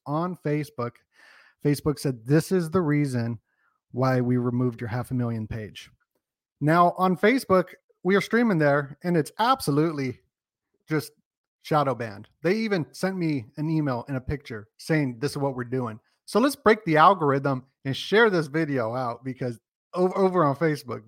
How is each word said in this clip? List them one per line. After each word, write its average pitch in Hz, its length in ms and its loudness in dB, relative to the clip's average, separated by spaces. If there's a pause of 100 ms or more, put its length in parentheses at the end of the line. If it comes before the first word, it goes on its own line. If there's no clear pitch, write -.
on 165 300 -4
Facebook. 147 560 -4 (720)
Facebook 147 340 0
said, 117 280 -6
"This 151 260 2
is 170 180 0
the 185 120 0
reason 131 560 -2 (540)
why 127 280 2
we 123 160 0
removed 123 440 -2
your 117 80 -8
half 120 240 -6
a - 20 -2
million 117 320 -4
page." 107 440 -12 (720)
Now, 170 380 4
on 185 180 2
Facebook, 202 540 2 (320)
we 190 140 2
are 185 40 2
streaming 220 380 2
there, 143 440 2
and 175 140 0
it's 151 220 0
absolutely 156 800 0 (680)
just 156 240 -4 (500)
shadow 143 320 0
banned. 107 340 -10 (140)
They 180 140 2
even 202 360 -2
sent 190 240 -4
me 151 300 -2 (100)
an 156 140 -4
email 147 380 -2
and 135 100 -6
a - 20 -8
picture 123 560 -10
saying, 139 420 -2
"This 135 120 -4
is - 80 -8
what 139 180 -2
we're 123 80 -6
doing." 120 340 -6 (280)
So - 120 -2
let's 269 160 2
break 220 300 2
the 151 140 4
algorithm 143 640 4 (220)
and 135 100 -4
share 220 320 2
this 170 180 0
video 135 480 -2
out 123 300 -6
because 123 340 -8 (360)
o-, 180 180 2
over 185 320 2
on 139 100 2
Facebook, 131 540 -4